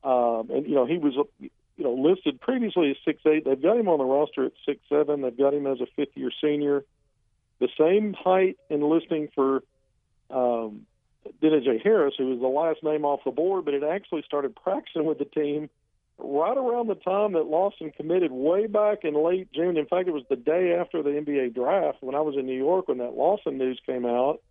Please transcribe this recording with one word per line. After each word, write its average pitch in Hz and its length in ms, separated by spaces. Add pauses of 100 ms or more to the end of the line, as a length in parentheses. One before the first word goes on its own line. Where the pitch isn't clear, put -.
Um, 120 480
and, 139 160
you 147 80
know, 127 120
he 156 100
was, 147 220
uh, 147 60 (140)
you - 460
know, 127 80
listed 139 480
previously 208 500
as 135 140
six 151 220
eight. 156 180
They've 135 180
got 190 140
him 226 120
on 160 100
the 135 60
roster 135 420
at 127 60 (140)
six 143 220
seven. 147 320
They've 123 160
got 139 160
him 143 140
as 131 160
a 123 120
fifth-year 139 360 (120)
senior. 143 420 (760)
The 127 80 (100)
same 196 360
height 185 420 (140)
and 147 120
listing 156 520
for, 135 280 (680)
um, 117 560 (560)
Denijay 135 400
Harris, 185 340
who 131 140
was 123 100
the 131 80
last 156 340
name 151 220
off 143 220
the 135 40
board, 170 360
but 147 80
had 143 100
actually 165 380
started 139 340
practicing 185 480
with 156 140
the - 80
team 151 420 (480)
right 165 400
around 240 300
the 208 80
time 202 380
that 160 140
Lawson 160 440
committed 160 420
way 160 340
back 208 380
in 151 100
late 175 380
June. 170 240
In 151 100
fact, 180 220
it 175 40
was 143 180
the 135 60
day 170 440
after 170 220
the 143 140
N 147 80
B 143 140
A 127 120
draft 147 500
when 131 140
I 143 60
was 151 180
in 131 80
New 131 100
York 170 320
when 131 100
that 123 160
Lawson 151 440
news 127 280
came 127 200
out. 123 340 (100)